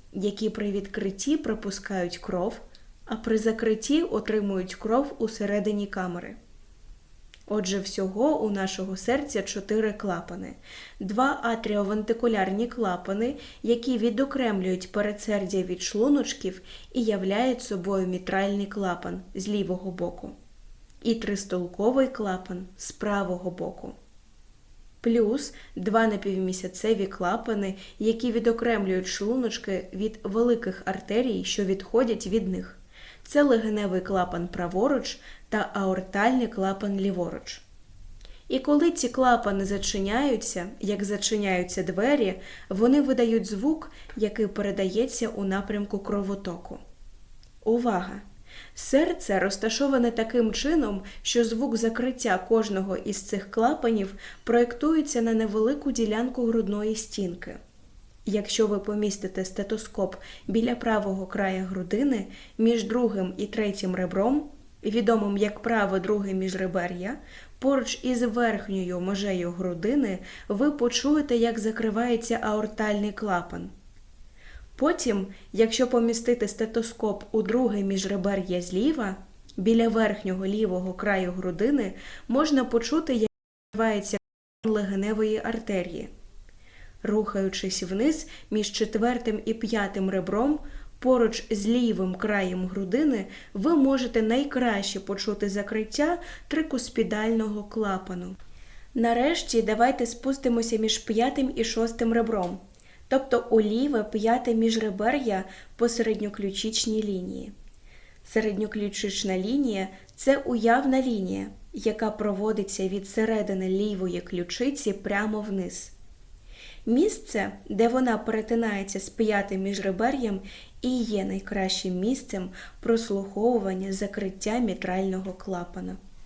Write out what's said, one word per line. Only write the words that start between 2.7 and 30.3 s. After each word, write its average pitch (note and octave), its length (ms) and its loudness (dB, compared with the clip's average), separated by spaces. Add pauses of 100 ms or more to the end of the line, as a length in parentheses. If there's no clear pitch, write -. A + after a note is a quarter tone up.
а A3 100 -4
при A3 220 2
закритті A3 640 2
отримують G3+ 720 -2
кров B3 440 0
усередині G#3 680 -2
камери. F3+ 480 -6 (1120)
Отже, G3+ 320 0
всього G3+ 600 0
у A3 80 0
нашого F#3+ 480 -4
серця C4 440 0
чотири G#3 520 -2
клапани. F#3 600 -6 (460)
Два G#3 440 2
атріовентикулярні G#3+ 1200 0
клапани, G#3 680 -2 (280)
які A#3 340 2
відокремлюють G#3+ 920 0
передсердя G3+ 680 -2
від F3+ 200 -4
шлуночків A#3 800 0 (320)
і B3 100 0
являють G#3+ 580 2
собою F#3+ 460 -2
мітральний F#3+ 580 0
клапан F#3 560 -4 (140)
з F#3+ 120 -6
лівого F#3+ 440 -2
боку. F3 400 -6 (720)
І A3+ 120 2
тристолковий G3+ 920 0
клапан F#3 580 -6 (120)
з - 140 -10
правого F#3 600 -2
боку. - 420 -10 (1080)
Плюс A#3 520 2 (220)
два A3 320 4
напівмісяцеві F#3+ 960 -2
клапани, G3 720 -2 (240)
які A3+ 320 0
відокремлюють G#3+ 760 2
шлуночки G#3 840 -2
від G#3+ 300 -4
великих A3+ 640 2